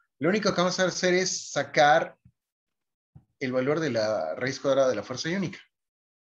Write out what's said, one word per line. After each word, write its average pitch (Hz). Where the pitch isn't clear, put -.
Lo 143
único 202
que -
vamos 180
a 185
hacer 180
es -
sacar 151
el 127
valor 131
de 160
la 107
raíz 131
cuadrada 135
de 117
la 101
fuerza 127
iónica. 185